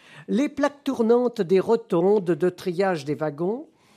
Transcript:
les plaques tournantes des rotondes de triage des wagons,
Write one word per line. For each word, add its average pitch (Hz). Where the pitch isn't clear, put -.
les 247
plaques 285
tournantes 240
des 185
rotondes 196
de 175
triage 175
des 151
wagons, 156